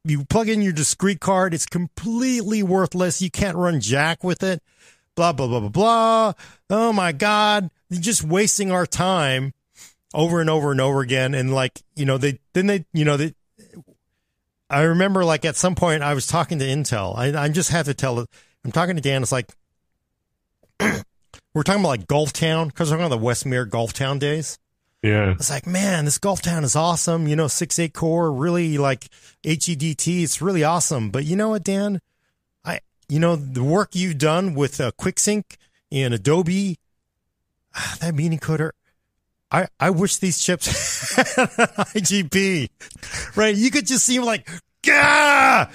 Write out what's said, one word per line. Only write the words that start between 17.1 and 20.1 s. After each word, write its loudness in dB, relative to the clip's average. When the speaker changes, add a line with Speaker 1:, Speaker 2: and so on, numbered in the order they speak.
Speaker 1:
I, 0
I 0
just 0
have 0
to -2
tell -2
it. -8
I'm -6
talking 0
to -4
Dan. 0
It's -4
like, -4